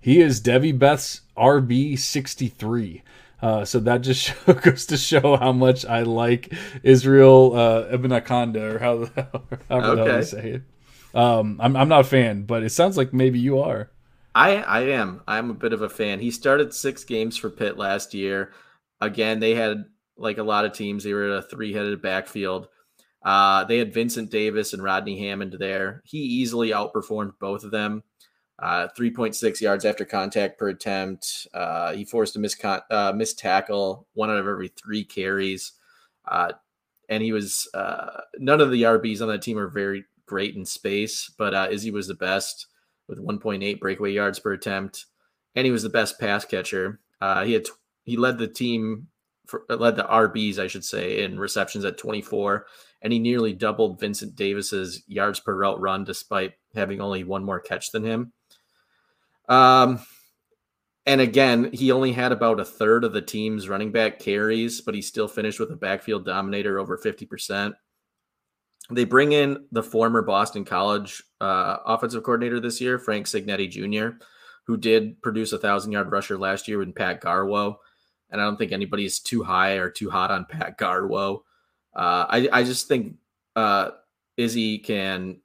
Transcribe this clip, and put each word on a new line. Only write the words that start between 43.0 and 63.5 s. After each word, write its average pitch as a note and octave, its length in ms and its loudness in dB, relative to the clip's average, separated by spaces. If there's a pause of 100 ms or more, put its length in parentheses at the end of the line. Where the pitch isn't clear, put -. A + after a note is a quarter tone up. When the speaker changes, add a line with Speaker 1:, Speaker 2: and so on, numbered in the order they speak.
Speaker 2:
with - 100 -12
one E3 200 -6
point G3+ 240 -4
eight G2+ 180 -4
breakaway G2 320 -4
yards G2+ 260 -2
per G#2 140 -6
attempt, G2 540 -8 (480)
and B2+ 100 0
he C3 80 2
was A2+ 100 -2
the A2 60 -6
best A2 320 -2
pass G#2 240 -2
catcher. F#2+ 560 -6 (200)
Uh, G2 240 -2
he A2+ 100 0
had G#2+ 100 0
tw-, - 140 -14 (260)
he A#2+ 120 -6
led B2 220 0
the A2+ 100 -4
team A2+ 600 -6 (380)
for, - 220 -12
uh, A#2+ 80 -4
led A2+ 200 2
the A2 100 -4
R A2 260 4
Bs, G#2+ 260 -4
I F#2 100 -4
should F#2 160 -12
say, G2+ 400 -4
in G2 160 -8
receptions G2 440 -4
at F#2+ 140 -6
twenty-four, G#2 680 -4 (360)
and A2 100 -2
he A#2 60 0
nearly A#2 340 0
doubled G#2 480 -2
Vincent G#2 360 -8
Davis's G2 720 -6
yards G2+ 340 -4
per G#2 140 -6
route G2 260 -2
run, F#2+ 240 -2
despite F#2+ 500 -6 (200)
having G2+ 280 -4
only F#2+ 220 -6
one F#2+ 200 -6
more F#2+ 160 -6
catch - 300 -10
than A2 140 -6
him. A#2 280 -4 (1120)
Um, B2+ 540 6 (1040)
and C#3 160 4
again, B2 540 4
he C3 180 2
only C3 200 2
had B2 200 0
about A2 280 0
a F#2+ 40 -4
third A2+ 400 2
of A2 80 -2
the G#2 80 -2
team's G#2+ 480 -6